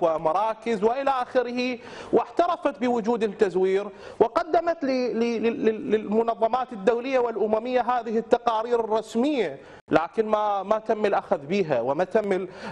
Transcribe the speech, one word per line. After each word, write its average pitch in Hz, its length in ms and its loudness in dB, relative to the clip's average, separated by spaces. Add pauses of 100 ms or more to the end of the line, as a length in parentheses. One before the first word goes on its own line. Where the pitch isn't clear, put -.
ومراكز 180 840 0
وإلى 269 260 2
آخره، 247 720 -2 (340)
واحترفت 330 680 0
بوجود 233 420 0
التزوير، 190 640 2 (320)
وقدمت 330 640 2
ل-، 277 40 -2
ل-، 233 560 0
ل-، 226 220 0
لل-، 220 260 0
للمنظمات 220 840 0
الدولية 240 460 0
والأممية 226 640 0
هذه 226 360 0
التقارير 233 600 2
الرسمية، 220 800 0 (320)
لكن 170 340 2
ما، 208 380 0
ما 214 160 0
تم 214 260 -2
الأخذ 196 320 0
بها 151 440 0
وما 139 220 0
تم 208 280 0
ال-، 185 160 -2 (240)